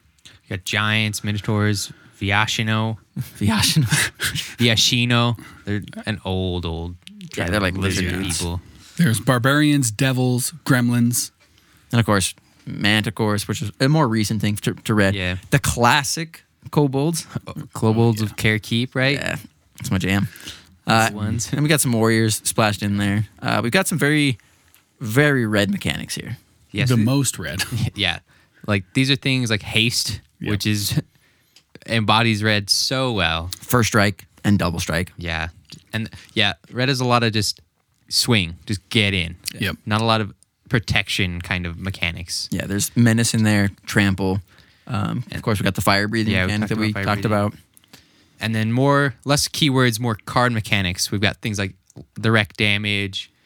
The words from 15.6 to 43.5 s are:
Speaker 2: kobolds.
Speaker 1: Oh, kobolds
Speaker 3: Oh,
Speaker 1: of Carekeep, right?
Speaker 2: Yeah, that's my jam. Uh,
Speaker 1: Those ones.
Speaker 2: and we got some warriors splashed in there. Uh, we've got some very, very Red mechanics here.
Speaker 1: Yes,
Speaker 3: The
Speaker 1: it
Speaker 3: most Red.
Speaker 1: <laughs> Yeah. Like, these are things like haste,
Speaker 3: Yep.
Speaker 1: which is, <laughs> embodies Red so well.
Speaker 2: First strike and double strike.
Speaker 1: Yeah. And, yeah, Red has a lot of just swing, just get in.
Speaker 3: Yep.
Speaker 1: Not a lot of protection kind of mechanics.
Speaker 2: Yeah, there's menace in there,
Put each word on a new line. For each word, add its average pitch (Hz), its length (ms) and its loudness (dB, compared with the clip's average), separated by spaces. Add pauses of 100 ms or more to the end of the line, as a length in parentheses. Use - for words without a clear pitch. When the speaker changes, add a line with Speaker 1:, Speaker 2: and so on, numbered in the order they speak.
Speaker 2:
kobolds. 147 560 0 (180)
Speaker 1:
Oh, - 80 -12 (200)
kobolds 110 480 2
Speaker 3:
Oh, 107 40 0
Speaker 1:
of 104 100 -6
Carekeep, 113 600 -2
right? 135 220 0
Speaker 2:
Yeah, 87 180 -4 (420)
that's - 140 -8
my 95 60 2
jam. 95 300 0 (600)
Uh, 113 220 4
Speaker 1:
Those 104 60 -8
ones. 110 380 -4
Speaker 2:
and 135 80 0
we 147 80 2
got 156 120 2
some 131 100 0
warriors 113 520 4
splashed 104 380 0
in 101 160 -2
there. 101 300 0 (140)
Uh, 113 200 0
we've 117 120 -2
got 190 160 2
some 180 80 0
very, 143 400 2 (640)
very 131 440 4
Red 104 240 2
mechanics - 460 -4
here. - 220 -10 (340)
Speaker 1:
Yes, 101 180 0
Speaker 3:
The 127 60 4
Speaker 1:
it - 40 4
Speaker 3:
most 127 380 0
Red. 87 260 -6 (160)
Speaker 1:
<laughs> - 160 -2
Yeah. 90 240 -2 (460)
Like, 101 280 0
these 135 180 2
are 139 60 2
things 131 340 -2
like 107 100 -2
haste, - 600 -2 (180)
Speaker 3:
Yep. - 120 -6
Speaker 1:
which 101 160 -4
is, 104 340 -2 (440)
<laughs> - 400 -20
embodies 110 580 2
Red 104 260 0
so 131 420 -2
well. 85 380 0 (100)
Speaker 2:
First 117 280 2
strike 101 380 2 (180)
and 104 160 4
double 85 200 -2
strike. 85 380 -4
Speaker 1:
Yeah. 82 320 -6 (440)
And, 110 160 -6 (240)
yeah, 104 200 0 (180)
Red 127 180 -2
has 131 100 0
a 127 60 -2
lot 120 180 4
of 113 100 2
just - 280 -2 (480)
swing, 92 460 0 (100)
just - 240 -8
get 101 240 2
in. 87 220 -2 (240)
Speaker 3:
Yep. - 260 -2
Speaker 1:
Not 107 160 0
a 113 40 0
lot 113 160 2
of 95 120 -6 (360)
protection 95 720 -2
kind 90 240 -4
of 85 140 -8
mechanics. 85 720 -6
Speaker 2:
Yeah, 98 140 -4
there's 98 300 -4
menace 117 380 4
in 113 100 2
there, 104 260 4 (160)